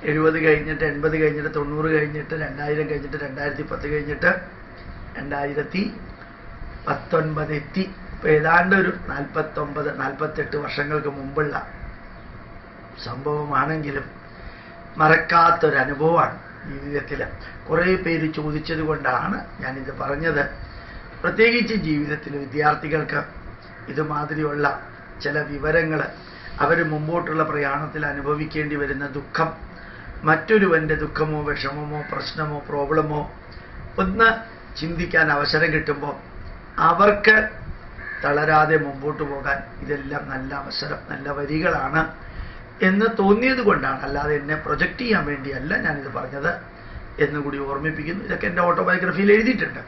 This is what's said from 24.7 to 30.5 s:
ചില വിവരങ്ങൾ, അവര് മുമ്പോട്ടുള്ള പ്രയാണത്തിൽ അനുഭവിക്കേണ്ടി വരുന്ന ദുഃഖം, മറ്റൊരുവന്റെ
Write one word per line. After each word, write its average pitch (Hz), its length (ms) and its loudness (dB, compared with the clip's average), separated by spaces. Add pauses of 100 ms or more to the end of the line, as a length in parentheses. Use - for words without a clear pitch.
ചില 143 180 0
വിവരങ്ങൾ, 151 600 2 (580)
അവര് 165 240 4
മുമ്പോട്ടുള്ള 156 600 0
പ്രയാണത്തിൽ 151 640 -2
അനുഭവിക്കേണ്ടി 147 680 -2
വരുന്ന 143 320 -2
ദുഃഖം, 147 420 -2 (760)
മറ്റൊരുവന്റെ 160 720 6